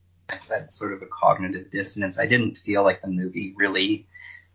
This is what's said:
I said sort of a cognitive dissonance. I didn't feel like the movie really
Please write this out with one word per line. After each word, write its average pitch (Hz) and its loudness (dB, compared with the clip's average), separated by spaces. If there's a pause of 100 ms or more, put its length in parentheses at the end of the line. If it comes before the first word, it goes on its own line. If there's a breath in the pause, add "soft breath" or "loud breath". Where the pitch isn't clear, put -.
(280)
I - -8
said - -2
sort 101 -4
of 95 -10
a 92 -16
cognitive 95 0
dissonance. 98 -2
I 113 2
didn't 117 2
feel 101 0
like 95 4
the 101 -10
movie 92 -4
really 98 2 (480 loud breath)